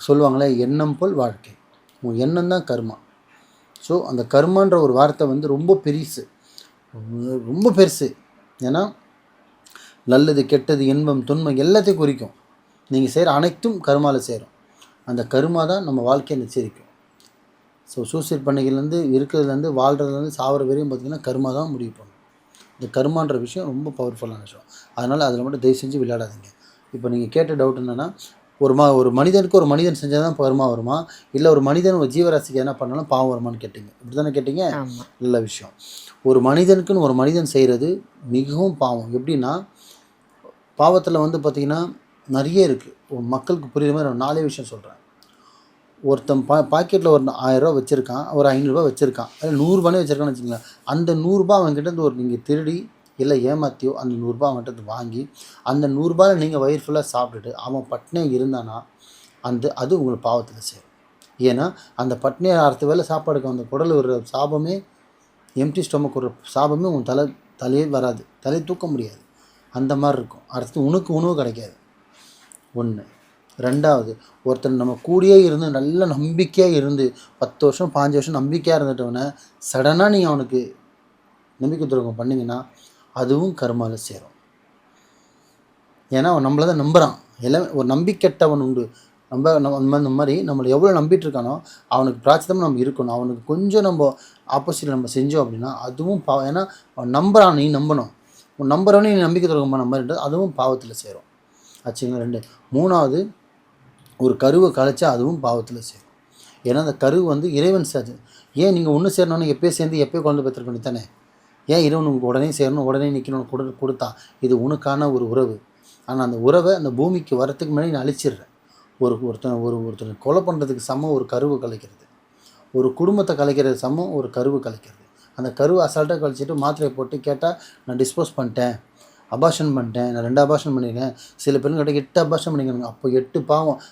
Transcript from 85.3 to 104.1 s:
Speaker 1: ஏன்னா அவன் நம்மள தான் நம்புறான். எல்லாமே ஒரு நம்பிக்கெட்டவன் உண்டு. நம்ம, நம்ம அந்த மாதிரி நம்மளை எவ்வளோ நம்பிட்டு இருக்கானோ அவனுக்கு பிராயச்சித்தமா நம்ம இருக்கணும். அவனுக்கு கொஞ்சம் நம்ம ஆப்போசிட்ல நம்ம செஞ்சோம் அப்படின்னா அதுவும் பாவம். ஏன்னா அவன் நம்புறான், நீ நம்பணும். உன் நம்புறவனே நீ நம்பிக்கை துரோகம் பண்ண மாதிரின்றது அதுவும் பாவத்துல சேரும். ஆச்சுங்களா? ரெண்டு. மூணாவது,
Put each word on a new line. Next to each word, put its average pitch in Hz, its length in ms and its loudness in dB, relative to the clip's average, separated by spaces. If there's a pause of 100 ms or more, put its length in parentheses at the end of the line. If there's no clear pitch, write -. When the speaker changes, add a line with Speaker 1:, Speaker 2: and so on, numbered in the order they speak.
Speaker 1:
ஏன்னா 131 120 0
அவன் 156 240 2
நம்மள 147 200 2
தான் 170 140 2
நம்புறான். 151 340 4 (260)
எல்லாமே 143 260 0
ஒரு 131 220 -2
நம்பிக்கெட்டவன் 160 720 2
உண்டு. 127 300 -2 (400)
நம்ம, 151 280 2
நம்ம 139 380 0
அந்த 147 120 0
மாதிரி 143 380 0
நம்மளை 135 200 -2
எவ்வளோ 160 340 4
நம்பிட்டு 160 260 2
இருக்கானோ 135 340 -6 (280)
அவனுக்கு 127 420 2
பிராயச்சித்தமா 185 260 2
நம்ம 156 240 0
இருக்கணும். 127 360 -2
அவனுக்கு 123 280 -6
கொஞ்சம் 196 380 0
நம்ம 151 360 2 (300)
ஆப்போசிட்ல 147 380 -4
நம்ம 127 280 -2
செஞ்சோம் 143 320 0
அப்படின்னா 117 280 -8
அதுவும் 156 500 -6
பாவம். 135 300 0
ஏன்னா 190 140 -2 (260)
அவன் 123 160 -6
நம்புறான், 185 440 6
நீ 147 160 2
நம்பணும். 143 400 0 (460)
உன் 135 140 -2
நம்புறவனே 202 440 6
நீ 190 60 4
நம்பிக்கை 175 300 2
துரோகம் 143 200 2
பண்ண 131 160 0
மாதிரின்றது 135 300 -2
அதுவும் 160 420 -2
பாவத்துல 127 320 -2
சேரும். 104 320 -16 (640)
ஆச்சுங்களா? 123 320 -6
ரெண்டு. 120 240 -6 (320)
மூணாவது, 165 580 2 (880)